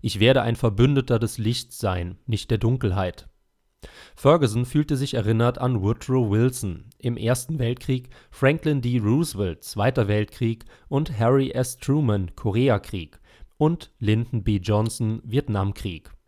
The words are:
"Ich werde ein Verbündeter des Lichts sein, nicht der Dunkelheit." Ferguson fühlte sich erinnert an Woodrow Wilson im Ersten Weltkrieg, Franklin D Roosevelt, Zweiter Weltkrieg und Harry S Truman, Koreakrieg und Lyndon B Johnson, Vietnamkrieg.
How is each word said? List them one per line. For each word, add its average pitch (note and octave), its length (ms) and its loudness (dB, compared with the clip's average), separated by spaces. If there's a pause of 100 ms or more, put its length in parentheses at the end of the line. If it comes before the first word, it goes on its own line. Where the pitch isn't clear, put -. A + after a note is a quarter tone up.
"Ich G#2+ 180 -4
werde B2 240 6
ein A#2 120 0
Verbündeter B2 640 2
des A2 180 -4
Lichts A#2 400 -4
sein, F2+ 480 -4
nicht A2 260 -4
der A2+ 60 2
Dunkelheit." G2+ 680 -2 (880)
Ferguson B2 500 4
fühlte D3 320 0
sich C#3 160 -4
erinnert A#2+ 460 2
an B2 220 0
Woodrow A#2 480 0
Wilson A2 680 0
im A#2+ 180 -4
Ersten B2+ 440 -2
Weltkrieg, B2+ 500 -4 (200)
Franklin D3 520 0
D B2 180 0
Roosevelt, G#2 640 0
Zweiter A2 440 0
Weltkrieg G#2+ 580 -2 (240)
und C#3 280 -2
Harry C3 340 4
S B2 260 -4
Truman, A2+ 580 0
Koreakrieg G#2+ 840 -2 (380)
und D#3+ 420 0
Lyndon A2 440 0
B G#2 140 0
Johnson, A2 680 -2
Vietnamkrieg. G2+ 880 -4 (160)